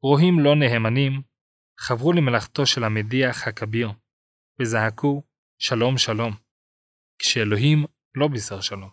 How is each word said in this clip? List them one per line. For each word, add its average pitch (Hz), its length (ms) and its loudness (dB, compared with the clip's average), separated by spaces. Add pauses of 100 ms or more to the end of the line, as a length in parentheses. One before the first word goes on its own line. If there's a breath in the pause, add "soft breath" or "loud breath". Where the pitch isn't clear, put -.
רועים 147 320 4 (100)
לא 143 60 6 (100)
נאמנים 131 600 0 (580)
חברו 131 320 0
למלאכתו 135 540 0
של 120 180 -2
המדיח 113 640 -2
הכביר, 110 400 -4 (720)
וזעקו, 113 640 -2 (360)
"שלום, 123 400 0
שלום", 113 340 -2 (880)
כשאלוהים 113 600 2 (360)
לא 143 140 0
בישר 104 320 -8
שלום. 95 320 -10